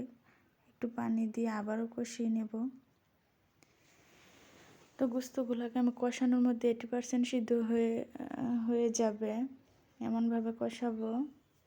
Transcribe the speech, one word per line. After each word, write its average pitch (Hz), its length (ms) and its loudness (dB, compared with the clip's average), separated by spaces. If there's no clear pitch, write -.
একটু - 220 -8
পানি 233 380 -2
দিয়ে 226 240 -2
আবারও 214 360 -2
কষিয়ে 233 440 -4
নেব। 220 220 -2
তো - 120 -4
গোস্তগুলোকে 240 720 -2
আমি 247 180 4
কষানোর 247 440 2
মধ্যে 240 280 4
এইটটি 233 180 0
পার্সেন্ট 247 400 0
সিদ্ধ 240 240 0
হয়ে, 233 360 4
আহ, - 680 -4
হয়ে 233 260 2
যাবে, 220 420 0
এমনভাবে 233 580 0
কষাবো। 226 520 -2